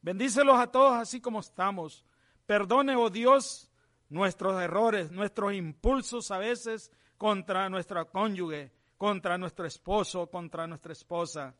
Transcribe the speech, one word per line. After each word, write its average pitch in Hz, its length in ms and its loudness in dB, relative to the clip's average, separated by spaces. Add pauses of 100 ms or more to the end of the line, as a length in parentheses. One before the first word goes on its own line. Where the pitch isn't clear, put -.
Bendícelos 254 500 4
a 240 120 2
todos 262 240 6
así 233 280 -4
como 220 200 -6
estamos. 185 640 -6 (420)
Perdone, 233 480 4
oh 233 160 4
Dios, 240 640 2 (360)
nuestros 185 540 -2
errores, 185 480 0
nuestros 202 420 -4
impulsos 220 800 -2
a 190 80 -4
veces 226 540 -6 (260)
contra 190 500 0
nuestra 180 360 -4
cónyuge, 175 680 -4 (260)
contra 185 400 -2
nuestro 180 300 -8
esposo, 180 640 -2
contra 165 380 -8
nuestra 160 240 -14
esposa. 156 680 -8